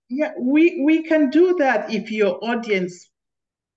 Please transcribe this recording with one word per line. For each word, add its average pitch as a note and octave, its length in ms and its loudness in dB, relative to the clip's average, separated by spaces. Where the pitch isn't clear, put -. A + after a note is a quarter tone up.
Yeah, C#4 300 -4
we, D4 460 2
we D#4+ 180 2
can D#4 260 2
do F4+ 260 4
that C4+ 380 0
if G#3 180 -6
your G3+ 320 -2
audience, G#3 680 -4